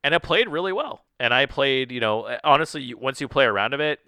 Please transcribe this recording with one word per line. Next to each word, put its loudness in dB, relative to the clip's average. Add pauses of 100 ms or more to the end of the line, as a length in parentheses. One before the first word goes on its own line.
And 2
it 2
played 2
really -4
well. -6 (160)
And 2
I 4
played, 0
you -6
know, -2
honestly, 2
you, -12
once -4
you -6
play 4
a 4
round 0
of -4
it, -2